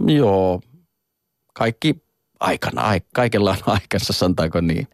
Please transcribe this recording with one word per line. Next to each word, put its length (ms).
joo, 540
kaikki 480
aikana, 420
ai-, 180
kaikella 360
on 60
aikansa, 380
sanotaanko 480
niin. 340